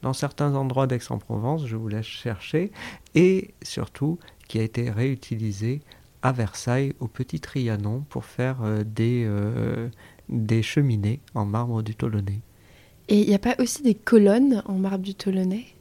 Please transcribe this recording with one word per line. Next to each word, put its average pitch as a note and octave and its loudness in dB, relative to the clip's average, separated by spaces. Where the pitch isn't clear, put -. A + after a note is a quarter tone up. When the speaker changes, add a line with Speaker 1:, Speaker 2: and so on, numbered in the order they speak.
Speaker 1:
dans B2+ -2
certains C#3+ -2
endroits C3+ 0
d'Aix-en-Provence, B2 -4
je A2+ -6
vous A2+ -6
laisse G#2+ -4
chercher, D3+ -4
et F#3 4
surtout - -6
qui - -2
a - 2
été A#2 -2
réutilisé A2+ -2
à C3 2
Versailles, B2+ -2
au B2 -6
Petit C3 -6
Trianon, A2+ -2
pour B2+ -6
faire, C3 -4
euh, G#2+ 0
des, A2+ 0
euh, A2+ -2
des A2 2
cheminées A2+ 2
en A2 0
marbre A2+ -2
du A2 -6
Tolonais. G#2 -2
Speaker 2:
Et G#3 6
il - 4
y G#3 6
a G3 2
pas A#3+ 0
aussi B3+ -2
des A#3 4
colonnes A3 6
en - -6
marbre F#3+ -2
du G3 -6
Tolonais ? F#3+ -2